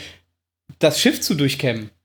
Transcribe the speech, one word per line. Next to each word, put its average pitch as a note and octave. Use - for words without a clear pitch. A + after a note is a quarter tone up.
das D3+
Schiff -
zu -
durchkämmen. C3